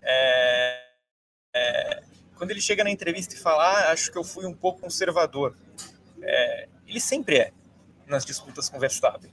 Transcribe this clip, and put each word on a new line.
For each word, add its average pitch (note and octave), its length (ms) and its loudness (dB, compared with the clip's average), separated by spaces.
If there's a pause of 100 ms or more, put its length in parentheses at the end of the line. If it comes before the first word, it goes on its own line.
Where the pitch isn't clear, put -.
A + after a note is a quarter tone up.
É, B2+ 800 2 (720)
é, - 480 0 (320)
quando F3+ 160 -8
ele G3+ 100 -6
chega G#3 220 0
na G3+ 60 0
entrevista F3+ 460 -6
e - 20 -16
fala, D#3+ 260 4
"Ah, F#3 280 4
acho - 200 -2
que - 60 -8
eu E3+ 60 -6
fui F#3 220 -10
um F3 80 -6
pouco F3+ 280 -2
conservador", E3 760 0 (680)
é, A#2+ 460 -2 (200)
ele A3 120 -6
sempre A3+ 380 0
é A2+ 160 2 (540)
nas C#3 180 -4
disputas - 440 -10
com C#3+ 80 -12
o - 20 -10
Verstappen. B2+ 540 -2